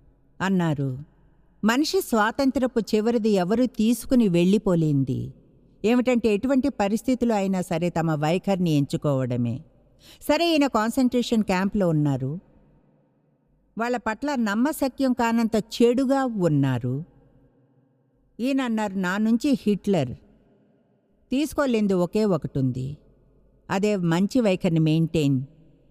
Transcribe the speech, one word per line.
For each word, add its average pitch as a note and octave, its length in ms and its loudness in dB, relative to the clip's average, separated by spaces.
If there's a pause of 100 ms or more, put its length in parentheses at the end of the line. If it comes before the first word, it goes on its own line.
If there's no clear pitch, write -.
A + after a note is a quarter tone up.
(420)
అన్నారు, D#3 580 -2 (680)
"మనిషి C#4+ 360 0
స్వాతంత్రపు B3 800 0
చివరిది A3 500 0
ఎవరు G3+ 360 2
తీసుకుని A#3 640 0
వెళ్ళిపోలేంది D#3+ 1040 2 (520)
ఏమిటంటే, A#3+ 480 2
ఎటువంటి B3+ 360 0
పరిస్థితులు A#3 640 -2
అయినా F#3+ 280 0
సరే F3 280 -2
తమ E3 220 -2
వైఖరిని E3+ 600 0
ఎంచుకోవడమే." C3 880 -2 (600)
సరే, D#4+ 300 0
ఈయన C#4+ 160 2
కాన్సంట్రేషన్ A#3 760 0
క్యాంప్లో F#3+ 460 0
ఉన్నారు. D3 500 0 (1400)
వాళ్ళ A#3+ 200 -2
పట్ల A#3 380 -4
నమ్మశక్యం B3+ 800 0
కానంత A#3 420 0
చెడుగా B3 680 2
ఉన్నారు. C#3 760 0 (1400)
ఈయన C4+ 220 0
అన్నారు, A3 320 -2
"నా F#3+ 240 -2
నుంచి A3+ 440 2
హిట్లర్ F#3 480 0 (1200)
తీసుకోలేంది B3+ 640 0
ఒకే F#3 320 0
ఒకటి D#3 340 -2
ఉంది, C3 380 -4 (720)
అదే G3+ 260 0
మంచి F3+ 440 0
వైఖరిని F#3 400 2
మెయింటైన్ D#3 640 2 (500)